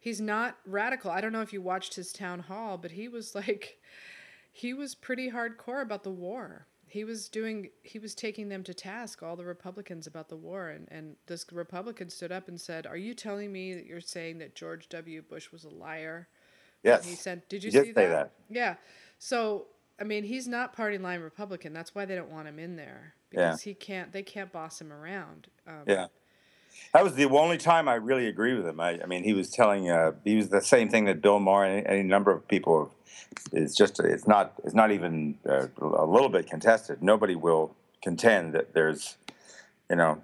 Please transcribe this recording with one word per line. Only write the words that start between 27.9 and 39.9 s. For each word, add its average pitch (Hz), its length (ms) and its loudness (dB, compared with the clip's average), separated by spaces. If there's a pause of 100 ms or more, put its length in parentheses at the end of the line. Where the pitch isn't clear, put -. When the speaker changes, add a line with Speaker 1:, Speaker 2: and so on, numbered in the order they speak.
Speaker 2:
really 120 300 0
agree 110 280 2
with 101 120 -2
him. 80 140 -4
I, 85 200 0
I - 60 -8
mean, 90 160 -4
he 107 100 2
was 95 180 0
telling, 101 400 4
uh, 82 220 4 (120)
he 104 120 4
was 104 120 2
the 95 140 4
same 117 260 6
thing 110 160 4
that 92 180 2
Bill 101 160 8
Maher 98 280 6
and 98 200 0
any, 98 140 2
any 98 80 0
number 98 240 6
of 82 160 0
people 85 360 4
have, - 100 -18 (580)
it's 80 240 0
just, - 240 4
it's - 260 2
not, 101 280 6 (100)
it's - 100 -4
not 110 160 8
even, 82 460 -2 (120)
uh, 67 180 4 (140)
a 78 260 2
little 120 220 4
bit 92 200 0
contested. 110 540 2
Nobody 101 340 4
will 80 380 2 (280)
contend 90 520 2
that - 200 -2
there's, 78 420 0 (720)